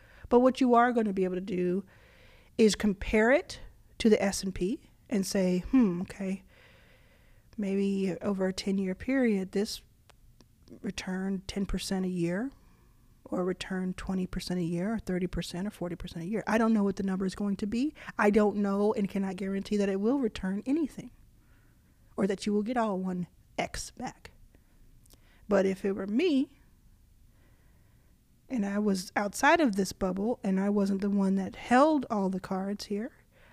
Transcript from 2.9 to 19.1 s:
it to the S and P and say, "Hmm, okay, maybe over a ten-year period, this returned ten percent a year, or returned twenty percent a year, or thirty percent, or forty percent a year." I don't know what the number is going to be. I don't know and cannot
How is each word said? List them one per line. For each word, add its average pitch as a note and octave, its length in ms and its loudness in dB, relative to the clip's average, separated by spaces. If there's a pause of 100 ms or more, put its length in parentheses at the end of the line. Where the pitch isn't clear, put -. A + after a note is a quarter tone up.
it - 300 0 (380)
to A3+ 100 4
the G#3 120 6
S G3 220 -2
and F#3+ 100 -4
P G3+ 360 -6 (200)
and G3 160 0
say, F3+ 460 0
"Hmm, G3 300 4
okay, F#3+ 420 -8 (1120)
maybe G3 640 -2
over F#3+ 260 -2
a F#3+ 60 -2
ten-year G3 420 -2
period, A3+ 580 0
this - 280 -4 (1000)
returned F#3+ 680 -6
ten G3+ 180 -4
percent F#3+ 400 -4
a F#3 40 -4
year, F3+ 420 -2 (720)
or - 200 -4
returned F#3 540 -4
twenty F#3+ 280 -4
percent F3+ 340 -6
a F3 40 -2
year, F3 300 -2
or G#3+ 60 -4
thirty F3+ 280 -4
percent, F3 400 -6
or - 20 -6
forty E3+ 260 -8
percent E3+ 300 -10
a - 20 -8
year." G#3 200 -4
I A3 100 2
don't A3+ 160 4
know G#3 100 4
what G3 120 0
the G3 80 -4
number F#3+ 240 -2
is - 80 -6
going G3+ 220 -2
to G#3+ 100 -4
be. A#3+ 260 -2 (240)
I G#3 140 4
don't G#3 260 4
know G3+ 360 2
and G3 140 0
cannot F#3+ 280 -4